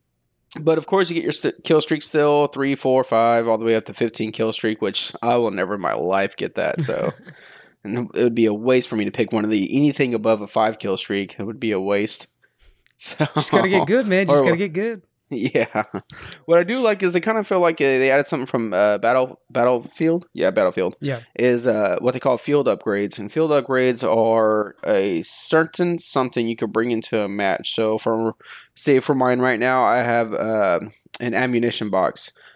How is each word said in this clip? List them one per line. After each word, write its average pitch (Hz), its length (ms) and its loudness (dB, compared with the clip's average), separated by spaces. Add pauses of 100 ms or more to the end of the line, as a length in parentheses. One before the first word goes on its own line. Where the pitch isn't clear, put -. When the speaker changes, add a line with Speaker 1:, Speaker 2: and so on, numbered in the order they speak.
(600)
Speaker 1:
but 156 180 2
of 151 80 -6
course, 190 220 2
you 170 40 -6
get 165 100 -2
your - 80 -2
st-, - 320 -4
kill 156 160 4
streak 151 220 -2
still, 147 460 2
three, 139 260 -2
four, 131 300 2
five, 117 440 2
all 110 120 2
the 113 60 -4
way 113 100 4
up 110 100 -2
to - 80 -14
fifteen 113 380 -4
kill 110 200 -2
streak, 110 300 -4
which - 300 -4 (100)
I 120 140 2
will 117 160 2
never 95 240 -2
in 101 60 -8
my 71 120 -2
life 92 420 -2
get - 200 -8
that. - 260 -2
So - 320 -2 (360)
Speaker 2:
<laughs> - 340 -20
Speaker 1:
and 113 320 -6
it 110 80 0
would 120 100 2
be 113 140 4
a 104 60 2
waste 123 360 0
for 120 60 -6
me 107 100 0
to 101 60 -4
pick 110 200 -2
one 110 120 0
of 107 80 -2
the, 110 260 0
anything 139 380 2
above 110 260 0
a 101 60 -8
five 110 320 0
kill 98 180 -2
streak. 98 400 -6
It 107 60 -10
would 110 160 -10
be 117 120 -2
a 101 80 -2
waste. 101 520 -2
<laughs> - 60 -20 (600)
So, - 380 -4
Speaker 2:
Just 151 160 0
gotta 190 180 2
get 190 160 2
good, 220 220 0
man. 190 200 2
Just 143 140 4
Speaker 1:
or 135 40 2
Speaker 2:
gotta 160 120 2
get 185 160 -4
good. 208 340 -6
Speaker 1:
<laughs> - 40 -20 (200)
Yeah. 113 520 -2 (640)
What 165 100 4
I 175 60 4
do 220 180 -2
like 214 220 0
is 180 100 0
they 180 60 2
kinda 220 240 0
feel 190 160 0
like, 165 200 2
uh, 151 60 2
they 135 240 4
added 139 160 4
something 135 220 -4
from, 113 260 -2
uh, 104 240 4
Battle-, 123 420 0 (120)
Battlefield. 127 840 0
Yeah, - 160 0
Battlefield. 92 520 0
Speaker 2:
Yeah. 139 180 -6 (180)
Speaker 1:
Is, 120 300 2
uh, 107 320 2
what 123 140 0
they 131 60 -8
call 127 200 0
field 147 260 0
upgrades. 101 540 -2
And 101 120 -10
field 156 200 0
upgrades 127 520 2
are 110 800 2
a 98 380 0
certain 165 800 -2
something 123 480 -2
you 113 80 -4
could 107 180 -6
bring 113 160 0
into 113 320 -2
a 101 80 -4
match. 101 460 -4
So 110 240 0
for, 113 340 -2 (400)
say 139 260 2
for 135 140 0
mine 127 260 2
right 123 200 0
now, 127 240 2
I 113 140 4
have, 120 360 0
uh, 101 460 2 (400)
an 120 160 -4
ammunition 120 560 0
box. 92 400 0 (240)